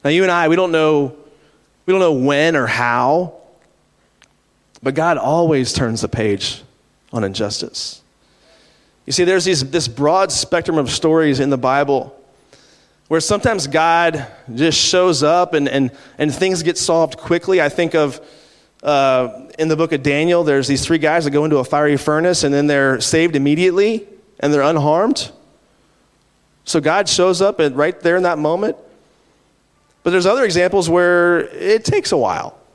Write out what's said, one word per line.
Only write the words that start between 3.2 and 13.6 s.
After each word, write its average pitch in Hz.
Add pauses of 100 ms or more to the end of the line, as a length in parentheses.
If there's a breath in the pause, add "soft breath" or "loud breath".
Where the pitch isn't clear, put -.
but 135
God 156
always 147
turns 113
the -
page 104 (500)
on 110
injustice. - (1040 soft breath)
You 139
see, 175
there's 180
these, 147
this 156
broad 151
spectrum 165
of 131
stories 156
in 139
the 135
Bible 135 (920 soft breath)
where 160
sometimes 202